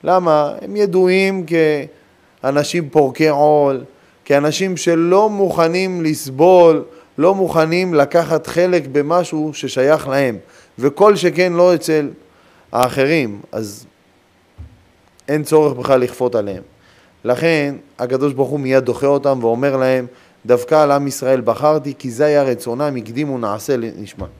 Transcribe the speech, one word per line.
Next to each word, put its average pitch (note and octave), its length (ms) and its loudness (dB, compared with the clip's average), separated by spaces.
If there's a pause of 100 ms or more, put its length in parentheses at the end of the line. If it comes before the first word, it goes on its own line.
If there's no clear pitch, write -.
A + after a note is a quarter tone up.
למה? D#3 580 2
הם G3 140 -10
ידועים F#3+ 680 0 (960)
כאנשים C#3+ 460 -2
פורקי C#3+ 400 2
עול, C#3+ 560 2 (400)
כאנשים D3+ 520 0
שלא E3+ 540 2
מוכנים F3+ 720 -2
לסבול, D#3 840 4 (340)
לא F3 160 2
מוכנים F3 600 0
לקחת D3+ 520 0
חלק F3 360 0 (100)
במשהו D#3 600 -2
ששייך C#3+ 540 0
להם, C3+ 300 -2 (400)
וכל F#3 380 4
שכן F3 360 0
לא F3 220 4
אצל D#3 360 -2 (600)
האחרים, B2+ 680 0 (120)
אז G#2+ 340 -10 (1400)
אין D3+ 140 -2
צורך D3+ 300 2
בכלל B2 280 2
לכפות B2 340 -2
עליהם. G2+ 280 -4 (640)
לכן C#3+ 500 0 (240)
הקדוש C3 340 -2
ברוך C3 180 -2
הוא D3 100 -4
מיד C3 240 2
דוחה B2 220 -2
אותם C#3 360 0
ואומר B2 340 0
להם, C3 300 0 (400)
"דווקא B2 280 2
על D3+ 160 4
עם C#3+ 160 0
ישראל C3 340 -2
בחרתי, C#3 580 0
כי C3 120 -10
זה A#2 140 -2
היה D3 180 2
רצונם, C3 540 -4
הקדימו B2 420 -6
נעשה G#2+ 380 -4
לנשמה." G#2 500 -10 (120)